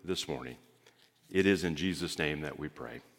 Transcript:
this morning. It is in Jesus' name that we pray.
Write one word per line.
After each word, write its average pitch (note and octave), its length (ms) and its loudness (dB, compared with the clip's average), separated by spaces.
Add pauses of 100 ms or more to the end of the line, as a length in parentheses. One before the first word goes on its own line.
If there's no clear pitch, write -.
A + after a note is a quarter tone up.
this F2 240 -4
morning. B1+ 280 -6 (720)
It F#2+ 160 4
is F#2 180 6
in E2 120 2
Jesus' E2+ 420 -2
name D2+ 240 0
that D2 160 -8
we D2+ 100 -6
pray. - 320 -12 (180)